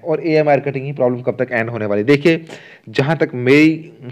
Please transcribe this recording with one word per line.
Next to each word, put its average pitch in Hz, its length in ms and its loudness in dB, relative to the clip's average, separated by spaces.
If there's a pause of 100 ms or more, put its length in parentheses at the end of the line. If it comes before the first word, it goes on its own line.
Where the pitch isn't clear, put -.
और 160 160 -4
एआई 156 220 0
मार्केटिंग 139 420 -2
की 143 80 -8
प्रॉब्लम 127 280 -2
कब 123 180 -4
तक 123 120 -4
एंड 117 180 -2
होने 113 160 -6
वाली। 104 200 -2
देखिए, 143 360 2 (480)
जहाँ 139 280 0
तक 156 180 -2
मेरी 143 760 2